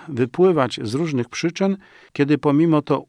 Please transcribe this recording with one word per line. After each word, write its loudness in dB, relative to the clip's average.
wypływać 0
z -4
różnych -4
przyczyn, -4
kiedy 0
pomimo 2
to -2